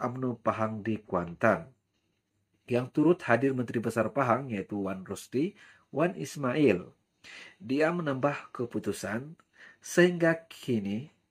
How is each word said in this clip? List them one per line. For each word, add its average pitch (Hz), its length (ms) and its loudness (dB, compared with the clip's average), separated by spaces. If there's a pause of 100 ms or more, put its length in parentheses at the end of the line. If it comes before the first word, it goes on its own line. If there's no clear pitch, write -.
umno 123 400 -4
Pahang 110 400 0
di 107 240 -2
Kuantan. 87 640 0 (960)
Yang 123 200 0 (120)
turut 160 220 4 (100)
hadir 131 240 4
Menteri 123 240 -2
Besar 113 320 0
Pahang, 131 400 2
yaitu 98 400 -4
Wan 95 160 -8
Rusdi, 131 480 -4 (400)
Wan 170 240 0
Ismail. 135 720 2 (720)
Dia 147 320 0
menambah 143 560 -2
keputusan 110 880 -6 (460)
sehingga 170 640 2
kini, 110 640 -4 (220)